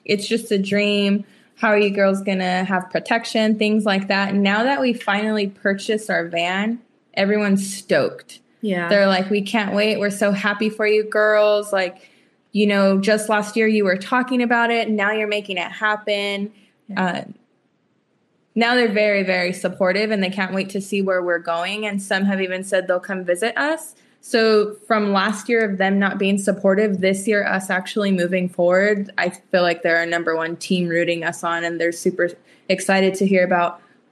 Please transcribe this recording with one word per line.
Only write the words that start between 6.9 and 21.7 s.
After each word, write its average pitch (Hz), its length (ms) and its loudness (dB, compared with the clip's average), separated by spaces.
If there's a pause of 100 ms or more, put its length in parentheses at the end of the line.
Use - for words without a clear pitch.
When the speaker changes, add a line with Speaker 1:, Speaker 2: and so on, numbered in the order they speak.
Speaker 1:
everyone's 196 640 0
stoked. - 640 -2 (200)
Speaker 2:
Yeah. 180 280 -2
Speaker 1:
They're 196 180 4
like, 190 240 2
"We 208 120 0
can't 202 320 -2
wait. 208 240 2
We're 202 120 -2
so 202 220 0
happy 214 380 0
for 214 160 -2
you 214 180 2
girls. 208 680 2
Like, 185 380 -4 (420)
you 208 140 2
know, 196 320 4
just 214 300 0
last 208 280 0
year 220 100 2
you 214 180 2
were 185 140 2
talking 254 440 0
about 233 280 2
it, 226 180 0
and 214 80 0
now 202 160 0
you're 214 160 -2
making 202 300 -4
it 175 120 -6
happen." 202 800 -2 (360)
Speaker 2:
Yeah. 196 160 -2
Speaker 1:
Uh, 175 200 -4 (1300)
now 233 200 2
they're 240 180 2
very, 208 300 2
very 180 300 0
supportive, 185 580 -2
and 202 120 0
they 185 80 -2
can't 190 240 -4
wait 190 160 -4
to 202 100 -4
see 196 220 -4
where 185 200 0
we're 175 160 0
going. 175 480 -4